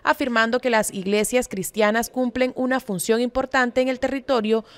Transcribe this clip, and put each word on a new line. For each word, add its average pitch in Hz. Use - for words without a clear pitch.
afirmando 240
que 254
las 220
iglesias 208
cristianas 208
cumplen 254
una 254
función 220
importante 254
en 254
el 254
territorio, 233